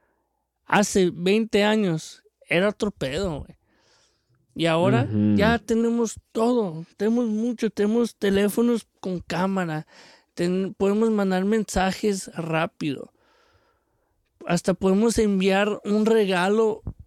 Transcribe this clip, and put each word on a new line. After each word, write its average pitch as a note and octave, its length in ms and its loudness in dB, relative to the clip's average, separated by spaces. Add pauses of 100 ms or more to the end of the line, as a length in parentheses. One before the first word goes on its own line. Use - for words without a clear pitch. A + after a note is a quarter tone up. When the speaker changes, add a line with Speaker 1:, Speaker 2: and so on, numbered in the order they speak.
(640)
Speaker 1:
Hace F#3+ 480 2
veinte G3+ 500 0
años G#3 600 0 (260)
era F#3 220 0
otro G#3 200 -4
pedo, D3 500 -6
güey. - 180 -18 (960)
Y D#3+ 120 -2
ahora F3+ 420 2
Speaker 2:
Ujú. G#2 280 2
Speaker 1:
ya A3+ 220 4
tenemos A#3 580 -2 (160)
todo, A3 540 -2 (100)
tenemos A#3 300 0
mucho, A3 420 -2
tenemos A3 480 -2
teléfonos G#3 720 0 (120)
con F3+ 200 -6
cámara, E3+ 680 -2 (480)
ten-, F#3+ 400 -2
podemos G#3 360 2
mandar F#3+ 340 0
mensajes G3 880 -2
rápido. D#3+ 800 -4 (1300)
Hasta F3 260 0
podemos G3 460 2
enviar G3+ 680 2
un G#3+ 220 0
regalo G#3 760 2 (240)